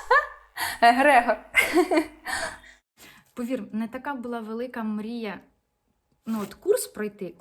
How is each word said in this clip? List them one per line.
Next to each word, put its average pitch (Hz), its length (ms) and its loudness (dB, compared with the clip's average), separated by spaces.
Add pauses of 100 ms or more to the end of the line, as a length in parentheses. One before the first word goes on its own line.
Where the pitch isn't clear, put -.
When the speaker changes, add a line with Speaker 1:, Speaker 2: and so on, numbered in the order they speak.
(140)
Speaker 1:
<laughs> - 680 -2
Егрегор. 247 560 6 (2000)
Speaker 2:
Повір, 240 380 -6
не 226 160 -6
така 254 260 -10
була 240 260 -8
велика 226 440 -8
мрія, 214 560 -8 (840)
ну, 226 160 -4
от 196 120 -10
курс - 340 -2
пройти, 208 540 -10